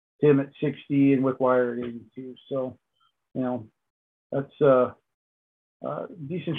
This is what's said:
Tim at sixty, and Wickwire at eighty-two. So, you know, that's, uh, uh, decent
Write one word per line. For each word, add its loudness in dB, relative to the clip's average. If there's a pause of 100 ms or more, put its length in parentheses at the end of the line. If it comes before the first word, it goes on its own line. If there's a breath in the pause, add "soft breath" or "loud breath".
(200)
Tim 4
at -6 (120)
sixty, 0
and 2
Wickwire 0
at -6
eighty-two. -14 (140)
So, -8 (580)
you -4
know, -6 (640)
that's, -6
uh, 4 (960)
uh, -8 (200)
decent -6